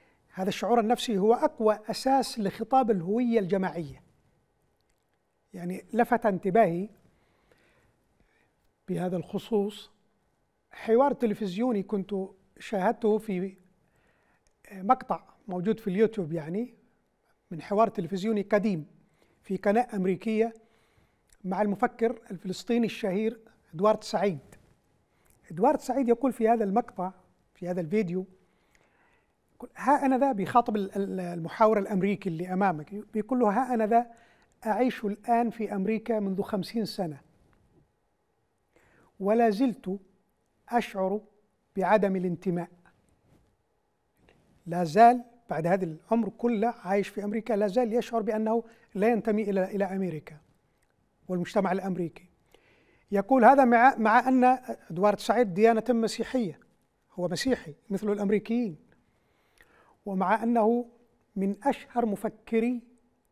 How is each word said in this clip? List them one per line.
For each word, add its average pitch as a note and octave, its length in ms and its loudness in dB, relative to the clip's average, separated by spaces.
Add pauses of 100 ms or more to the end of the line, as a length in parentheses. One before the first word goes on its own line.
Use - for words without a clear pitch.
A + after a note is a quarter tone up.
(340)
هذا F#3+ 140 -4
الشعور G#3+ 320 2
النفسي A3 380 0
هو G#3+ 160 4
أقوى A3+ 440 0 (120)
أساس - 480 0
لخطاب A3 520 0
الهوية A3 500 0
الجماعية. F3+ 600 -4 (1500)
يعني F3+ 380 -10
لفت A3+ 340 2
انتباهي F#3+ 600 2 (2000)
بهذا F3+ 280 -4
الخصوص G3+ 760 -4 (800)
حوار B3+ 420 2
تلفزيوني G#3 720 -2
كنت G3 320 -6 (440)
شاهدته G#3+ 600 0
في F#3+ 380 -6 (1160)
مقطع G3 500 -2 (260)
موجود F#3+ 320 -2
في - 80 -10
اليوتيوب، G3+ 440 0
يعني E3+ 420 -6 (760)
من D#3+ 120 -12
حوار G#3+ 260 0
تلفزيوني G3 540 -4
قديم G3 440 0 (560)
في F#3+ 140 -6
قناة G#3+ 380 2
أمريكية G#3+ 600 -2 (880)
مع F#3 180 -2
المفكر A3+ 580 -2 (100)
الفلسطيني G#3+ 560 -4
الشهير G#3+ 540 -4 (340)
إدوارد G#3+ 300 2
سعيد. F#3 340 -2 (1120)
إدوارد A3+ 300 2
سعيد C4 280 -2
يقول A#3 240 2
في A3 160 0
هذا A3+ 160 2
المقطع، F#3+ 480 -4 (420)
في F3 140 -10
هذا F3+ 120 -4
الفيديو، F#3 460 -2 (1300)
يقول: - 220 -18
"ها C4+ 300 2
أنا C4 120 2
ذا"، C4+ 140 2
بيخاطب G#3+ 440 0
ال-، G3 200 -6
ال-، F#3+ 240 -4
المحاور F3 580 2
الأمريكي G3 500 -2
اللي F3+ 240 -6
أمامك، F#3 420 -2
بيقول G#3+ 460 -4
له: A3 100 4
"ها B3 240 0
أنا A3 120 0
ذا A#3 200 4 (600)
أعيش A3 380 0
الآن A3+ 460 0
في G#3 240 -6
أمريكا G#3+ 460 -2
منذ G3 220 -2
خمسين G#3 420 -4
سنة، D#3+ 360 -8 (2000)
ولا A3 300 4
زلت G3+ 480 -2 (720)
أشعر G3+ 520 -2 (560)
بعدم F#3+ 400 2
الانتماء." F3 520 -4 (2000)
لا F3 180 -2
زال A#3 400 6 (260)
بعد D#3+ 160 -2
هذا F#3 180 2
العمر G3 440 -2
كله A#3 460 -2 (100)
عايش F#3+ 240 -2
في G3+ 160 -10
أمريكا، G#3+ 300 -4
لا G#3 120 0
زال G#3+ 260 0
يشعر A#3 300 -2
بأنه A3 420 -2 (300)
لا G3+ 140 2
ينتمي A3 340 0
إلى، G3 220 0
إلى G3 200 -4
أمريكا F3+ 520 -6 (920)
والمجتمع F3+ 440 0
الأمريكي. F3+ 560 -6 (840)
يقول G#3 320 4
هذا C4+ 200 10
مع، A#3+ 320 6
مع A3+ 320 4
أن B3+ 160 6 (460)
إدوارد G3 300 2
سعيد G#3+ 340 2
ديانة A3 340 4
مسيحية، A3+ 720 -2 (520)
هو F3+ 160 -4
مسيحي F3 460 -4 (160)
مثل G3+ 220 -2
الأمريكيين، G#3 640 -2 (1300)
ومع G3 360 2
أنه A#3 440 2 (500)
من G3 280 -2
أشهر A#3+ 420 -2
مفكري A3+ 760 -2 (500)